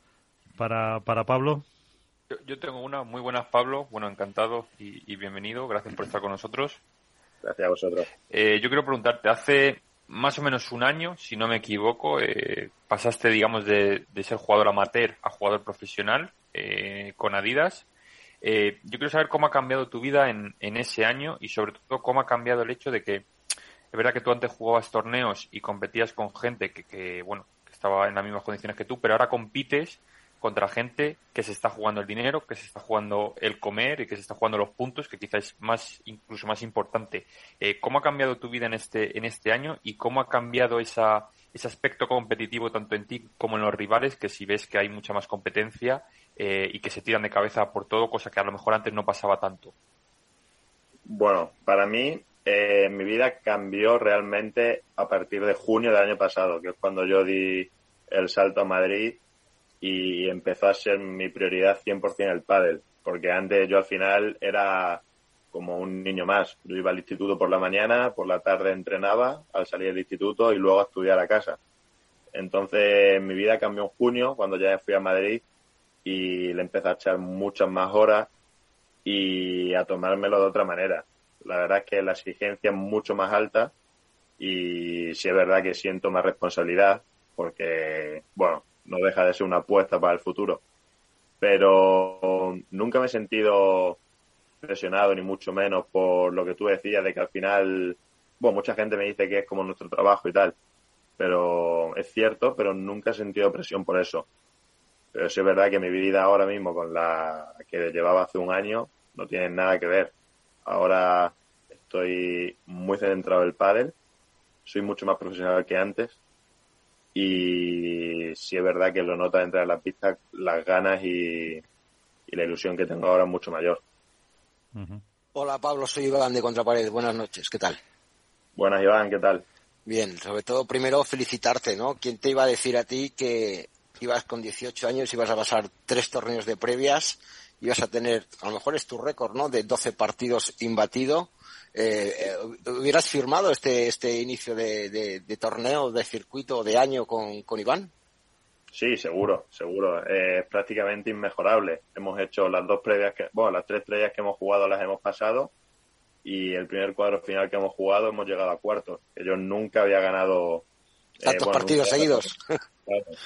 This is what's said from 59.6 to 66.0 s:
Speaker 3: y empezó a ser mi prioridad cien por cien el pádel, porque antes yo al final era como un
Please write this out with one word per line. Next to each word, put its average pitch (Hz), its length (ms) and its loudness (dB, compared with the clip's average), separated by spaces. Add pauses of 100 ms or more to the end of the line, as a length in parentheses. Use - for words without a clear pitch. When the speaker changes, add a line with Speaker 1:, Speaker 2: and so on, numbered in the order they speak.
Speaker 3:
y 92 460 -2
empezó 92 380 0
a 98 60 6
ser 101 260 0
mi 95 300 -8
prioridad 92 540 2
cien 98 160 -2
por 98 140 -2
cien 98 160 -2
el 87 140 -4
pádel, 90 380 2 (220)
porque 90 280 -4
antes 95 360 2
yo 98 100 4
al 95 80 6
final 101 540 0
era 95 640 0 (500)
como 90 280 -8
un 95 240 -8